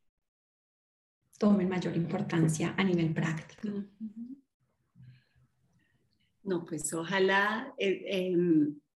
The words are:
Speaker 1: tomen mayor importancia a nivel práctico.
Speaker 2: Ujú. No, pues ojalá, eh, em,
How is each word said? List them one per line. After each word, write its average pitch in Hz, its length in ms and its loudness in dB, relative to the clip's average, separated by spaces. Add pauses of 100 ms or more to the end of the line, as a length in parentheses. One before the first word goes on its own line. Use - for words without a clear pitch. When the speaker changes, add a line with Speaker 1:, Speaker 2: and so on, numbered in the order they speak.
(1400)
Speaker 1:
tomen 196 300 4
mayor 175 280 -2
importancia 170 800 0
a 190 80 2
nivel 170 300 2
práctico. 160 540 -4
Speaker 2:
Ujú. 220 680 -10 (2000)
No, 175 220 -4
pues - 300 -8
ojalá, 196 840 0
eh, 190 280 0
em, 175 720 2 (180)